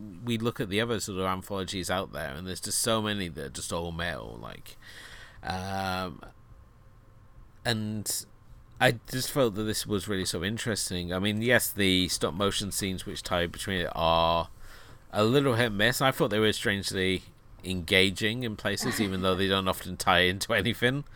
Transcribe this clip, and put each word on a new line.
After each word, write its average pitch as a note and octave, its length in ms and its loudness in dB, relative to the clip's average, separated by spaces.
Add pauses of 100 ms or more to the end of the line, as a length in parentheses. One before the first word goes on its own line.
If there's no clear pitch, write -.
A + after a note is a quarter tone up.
(240)
we A#2 140 0
look A#2 220 -2
at A2+ 80 -4
the G2+ 120 0
other A#2 200 0
sort F#2 180 -4
of F#2 60 0
anthologies F#2 640 -4
out F#2 220 -2
there, D2 220 -6
and F2 120 -8
there's F2+ 140 -8
just - 200 -4
so A2+ 220 2
many G#2 260 -2
that D2 160 -8
are C#2 40 -8
just C2+ 240 -8
all E2+ 180 -2
male, C#2 500 -6
like, G1+ 360 -14 (680)
um, F#2 800 -4 (1400)
and G#2+ 600 -2 (560)
I B2+ 160 4 (140)
just B2+ 200 -4
felt A#2+ 240 2
that G#2+ 80 -2
this G#2+ 240 -2
was G2+ 220 -2
really F#2+ 180 -2
sort E2+ 180 -4
of F#2+ 40 0
interesting. F#2+ 640 -4
I F#2 60 0
mean, G#2 220 0
yes, A#2 300 4
the F#2 380 4
stop E2 260 0
motion G2 380 0
scenes F#2+ 340 -4
which D#2 160 -10
tie F2 240 0
between F#2 360 -4
it E2 120 -2
are E2 540 4 (640)
a G#2+ 120 4
little C3+ 300 4
hit A#2+ 140 4
and G#2 100 -4
miss. A#2 240 2
I C3+ 80 6
thought C#3 180 0
they G#2 100 2
were G#2+ 140 6
strangely F#2+ 680 0 (400)
engaging F#2+ 800 2
in A2 140 -4
places, G#2 440 -2
even F#2+ 220 0
though F#2+ 120 4
they F#2+ 140 2
don't F#2+ 200 2
often F#2 280 -4
tie F2+ 240 6
into F2+ 320 2
anything. A#2 520 2 (120)